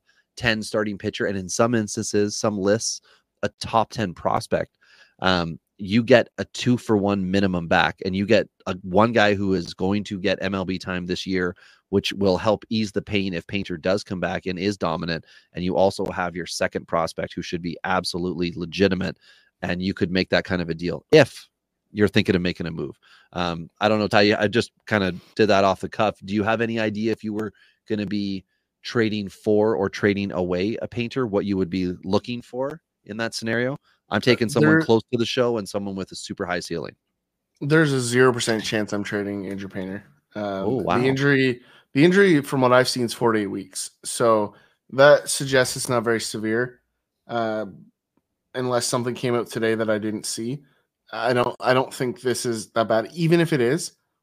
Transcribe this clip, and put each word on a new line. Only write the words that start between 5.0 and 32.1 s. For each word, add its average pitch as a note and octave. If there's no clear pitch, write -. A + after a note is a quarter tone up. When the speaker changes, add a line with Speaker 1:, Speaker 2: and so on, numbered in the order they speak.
Speaker 1:
um, F2
you G#2
get A#2
a G2+
two-for-one G2+
minimum F#2
back, E2
and F#2
you G2
get G2+
a, F#2
one G2+
guy G#2
who G2
is F2+
going G2
to G2
get F#2
M G2
L F#2+
B F2+
time F2+
this F2+
year, F2+
which F#2+
will F#2+
help G#2
ease A2
the G2+
pain G2
if E2
Painter F#2+
does F#2
come F#2
back F2
and F2+
is G2
dominant. E2
And F2
you F2+
also F#2+
have F2
your E2+
second -
prospect E2
who F2
should E2+
be E2+
absolutely F2+
legitimate, F2+
and F2+
you F#2+
could F2+
make F#2
that F2+
kind F2+
of E2+
a D#2+
deal E2+
if -
you're G2+
thinking G#2
of F2
making F2
a E2
move. D2+
Um, E2+
I G#2
don't G2
know, G#2
Ty, G#2
I G#2
just A2
kinda G2
did G#2+
that G2
off F#2+
the F2+
cuff. G#2
Do G2
you G#2
have A2+
any A2+
idea A2
if -
you G#2+
were G#2
gonna G#2
be G2
trading G#2+
for G#2+
or F#2+
trading G2+
away F2+
a -
Painter, B2
what G2
you G2
would F#2
be F2+
looking A#2